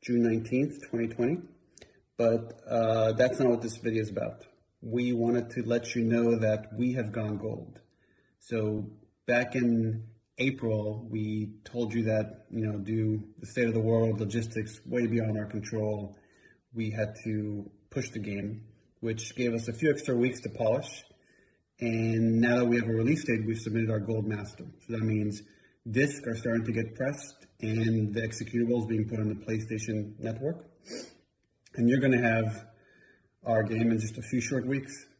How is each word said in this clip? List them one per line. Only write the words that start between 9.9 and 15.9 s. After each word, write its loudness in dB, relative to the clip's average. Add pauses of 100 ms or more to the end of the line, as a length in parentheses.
April, 0
we -4 (100)
told -4
you 0
that, 0
you -4
know, -2
due 0 (160)
the -14
state 0
of 0
the 2
world, 4
logistics -4
way 0
beyond 0
our -4
control, -4 (560)